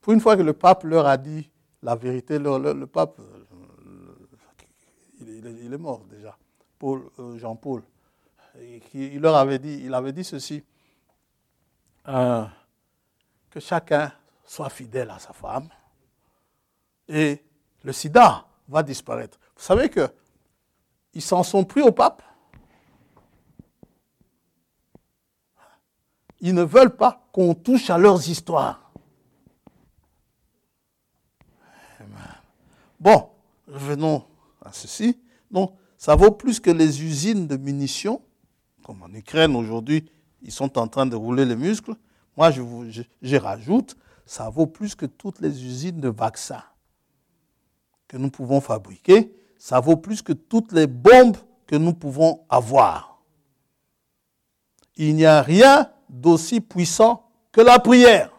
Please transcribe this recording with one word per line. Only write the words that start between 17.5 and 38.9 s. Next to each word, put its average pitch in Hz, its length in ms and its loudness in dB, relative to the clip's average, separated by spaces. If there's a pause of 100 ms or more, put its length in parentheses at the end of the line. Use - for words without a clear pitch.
le 135 100 -14
sida 180 540 2 (220)
va 147 140 -4
disparaître. 120 560 -14 (180)
Vous - 60 -20
savez 240 260 -2
que 143 200 -4 (1080)
ils 160 80 -16
s'en 180 200 -2
sont 190 220 -2
pris 277 160 -6
au 269 100 6
pape. - 320 -4 (4000)
Ils 180 140 -4
ne 175 80 0
veulent 208 320 4
pas - 380 -4
qu'on 175 220 0
touche 240 340 -2
à 180 80 -2
leurs 180 320 4
histoires. - 640 -8 (3000)
Amen. 104 200 -20 (840)
Bon, 190 300 4 (360)
revenons 143 600 -6 (340)
à - 120 -20
ceci. - 460 -6 (320)
Donc, 185 240 -4 (220)
ça - 180 2
vaut 202 160 8
plus 220 300 -6
que 185 100 0
les 156 320 0
usines 165 460 -4
de 139 80 -6
munitions, 139 640 -8 (600)
comme 98 180 -20